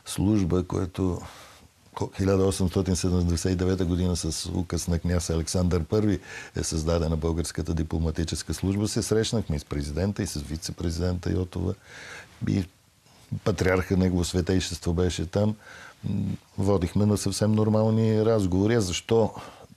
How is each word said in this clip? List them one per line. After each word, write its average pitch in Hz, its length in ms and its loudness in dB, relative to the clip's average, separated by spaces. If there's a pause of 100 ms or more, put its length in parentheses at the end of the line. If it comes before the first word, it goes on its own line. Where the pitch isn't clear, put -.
служба, 92 580 0
което 90 560 -4 (760)
ко-, - 220 -8
хиляда 95 280 2
осемстотин 95 520 2
седемдесет 90 560 2
и 90 40 0
девета 92 280 2
година 90 320 0
с 82 300 -6
указ 85 420 -4
на 85 100 2
княз 87 320 0
Александър 85 540 0
Първи 107 360 2 (360)
е - 60 -2
създадена 82 540 0
българската 82 580 -2
дипломатическа 82 800 -2
служба, 101 340 -2
се 110 140 -2
срещнахме 110 540 0
и - 20 -2
с - 60 -8
президента, 76 580 -2
и 92 40 -2
с 78 160 -6
вице-президента 85 920 -2
Йотова, 90 420 -2 (760)
и 101 160 2 (800)
патриарха, 92 520 2
негово 90 280 2
светейшество 90 680 0
беше 87 340 0
там. 107 280 0 (500)
М, - 100 -4 (440)
водихме 98 480 2
на 104 100 4
съвсем 104 360 0
нормални 110 720 4
разговори. 104 500 4
А 120 60 4
защо 104 500 2 (460)